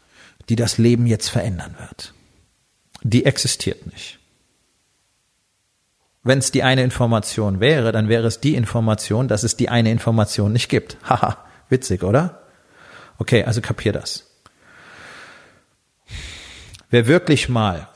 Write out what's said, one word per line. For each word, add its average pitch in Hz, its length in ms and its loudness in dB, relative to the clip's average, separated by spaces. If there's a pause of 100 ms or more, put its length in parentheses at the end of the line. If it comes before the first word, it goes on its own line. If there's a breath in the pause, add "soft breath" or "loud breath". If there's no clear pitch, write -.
(480 soft breath)
die 117 80 2
das 113 200 -2
Leben 117 300 4
jetzt 110 220 0
verändern - 500 -6
wird. - 360 -20 (880)
Die 117 220 2
existiert - 600 -2
nicht. - 320 -16 (2000)
Wenn's 131 280 0
die - 120 0
eine 131 200 2
Information 110 800 0
wäre, 120 320 2
dann 110 160 0
wäre 113 180 2
es 110 140 -2
die 151 140 2
Information, 113 720 0
dass 110 160 0
es 113 140 -2
die - 140 0
eine 113 200 2
Information 110 640 0
nicht 120 160 0
gibt. - 320 -2
<laughs> - 80 -10
Haha, - 300 0 (320 loud breath)
witzig, 127 320 0
oder? 131 400 0 (760 loud breath)
Okay, - 260 0
also 110 180 -2
kapier - 300 -2
das. - 340 -10 (2750 loud breath)
Wer 117 160 4
wirklich 156 420 2
mal 104 480 -2